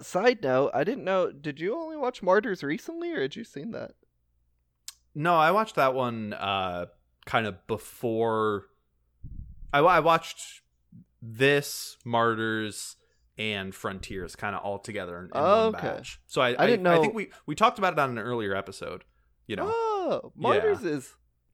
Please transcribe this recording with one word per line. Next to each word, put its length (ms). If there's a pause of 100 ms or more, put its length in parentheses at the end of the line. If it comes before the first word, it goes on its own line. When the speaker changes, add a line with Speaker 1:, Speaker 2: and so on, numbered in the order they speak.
Speaker 1:
side 400
note, 320
I 100
didn't 200
know, 260
did 300
you 140
only 220
watch 260
Martyrs 400
recently, 500
or 100
had 140
you 80
seen 280
that? 200 (1200)
Speaker 2:
No, 220
I 140
watched 260
that 180
one, 400
uh, 520 (400)
kind 200
of 200
before. 960 (1080)
I, 80
I 200
watched 600 (600)
this, 840
Martyrs, 920 (400)
and 380
Frontiers 600
kind 200
of 60
all 160
together 400
in, 80
in 80
Speaker 1:
Oh, 320
Speaker 2:
one 100
Speaker 1:
okay. 120
Speaker 2:
batch. 380
So 140
I, 100
Speaker 1:
I 140
Speaker 2:
I, 20
Speaker 1:
didn't 200
Speaker 2:
I 100
Speaker 1:
know 60
Speaker 2:
think 120
we, 160 (160)
we 80
talked 240
about 140
it 60
on 120
an 80
earlier 360
episode, 500 (420)
you 100
know. 120
Speaker 1:
Oh, 680
Speaker 2:
Yeah. 80
Speaker 1:
Martyrs 420
is, 320 (380)